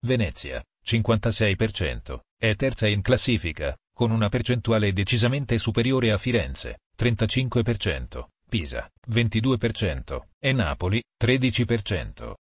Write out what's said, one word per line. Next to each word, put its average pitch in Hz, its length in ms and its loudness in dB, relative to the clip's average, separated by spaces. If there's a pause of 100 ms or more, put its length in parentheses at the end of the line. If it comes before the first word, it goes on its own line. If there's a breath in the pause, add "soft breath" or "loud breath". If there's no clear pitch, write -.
Venezia, 92 580 -2 (200)
cinquantasei 110 720 2
per 110 140 0
cento, 65 540 -6 (120)
è 110 200 0
terza 123 300 0
in 104 140 2
classifica, 90 760 0 (220)
con 117 140 2
una 110 180 2
percentuale 113 640 2
decisamente 117 680 0
superiore 120 520 2
a 104 80 2
Firenze, 71 640 -2 (140)
trentacinque 120 680 2
per 113 160 0
cento, 64 540 -6 (140)
Pisa, 67 400 -6 (220)
ventidue 117 480 2
per 113 160 -2
cento, 69 560 -4 (100)
e 135 140 0
Napoli, 98 500 0 (140)
tredici 127 480 2
per 113 160 0
cento. 98 640 -6